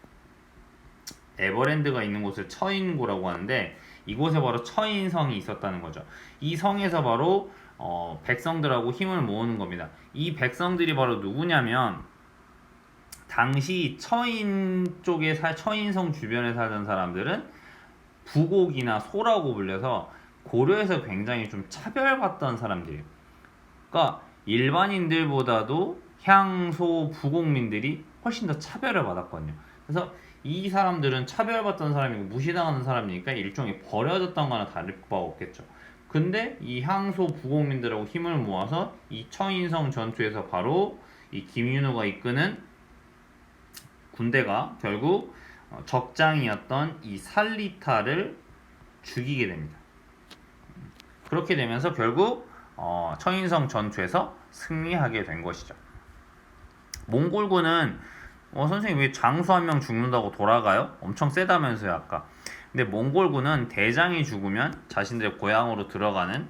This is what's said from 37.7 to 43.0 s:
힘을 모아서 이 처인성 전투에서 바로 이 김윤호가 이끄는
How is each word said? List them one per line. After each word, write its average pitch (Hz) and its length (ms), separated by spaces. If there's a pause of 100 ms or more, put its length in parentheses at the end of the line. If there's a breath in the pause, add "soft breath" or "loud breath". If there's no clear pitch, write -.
힘을 170 320
모아서 110 560 (160)
이 - 180
처인성 180 640
전투에서 110 560
바로 139 520 (320 loud breath)
이 98 140
김윤호가 123 640
이끄는 131 560 (1500)